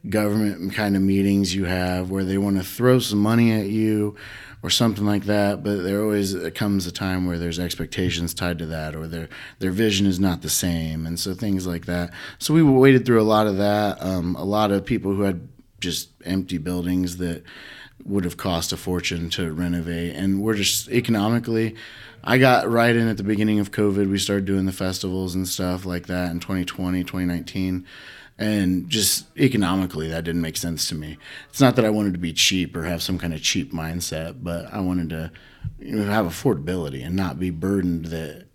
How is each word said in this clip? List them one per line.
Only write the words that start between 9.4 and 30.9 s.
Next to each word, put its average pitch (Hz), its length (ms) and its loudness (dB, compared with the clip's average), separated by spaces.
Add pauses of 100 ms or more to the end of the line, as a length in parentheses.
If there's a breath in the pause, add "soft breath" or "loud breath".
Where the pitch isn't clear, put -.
their 95 100 0
vision 101 340 2
is 92 140 2
not 90 240 0
the 78 80 -6
same, 80 560 -2
and 85 140 -6
so 98 120 -4
things 95 320 -2
like 87 220 -6
that. 87 260 -2 (280 loud breath)
So - 120 -2
we 160 120 6
waded 135 420 8
through 117 140 6
a - 20 4
lot 107 240 6
of 98 120 2
that. 104 440 2
Um, 90 320 0
a 67 80 -8
lot 104 300 2
of 98 120 2
people 98 300 -2
who 101 80 0
had 92 240 -2 (320)
just 87 320 -6 (140)
empty 90 340 -2
buildings 90 600 -2
that 85 260 -4 (600 loud breath)
would 98 200 -2
have 87 120 -4
cost 85 360 -2
a 85 40 -6
fortune 85 540 -4
to 82 220 -4
renovate, 85 640 -4
and 98 260 0
we're 110 120 2
just - 340 -2
economically, 113 880 0 (480 loud breath)
I 127 140 4
got 127 300 6
right 117 280 4
in 117 100 4
at 110 100 0
the 104 60 -6
beginning 107 380 2
of 101 100 -2
covid. 101 400 2
We 98 80 2
started 101 260 0
doing 95 220 2
the 95 60 0
festivals 92 640 -4
and 92 100 0
stuff 92 400 -4
like 90 220 -6
that 90 240 -2
in 85 80 -4
twenty 92 240 -2
twenty, 90 400 -2
twenty 92 220 -4
nineteen. 92 600 -4 (540 loud breath)
And 98 480 0
just - 380 0 (100)
economically, 90 760 0
that 82 120 -6
didn't 85 200 -2
make 80 140 -4
sense 82 340 -4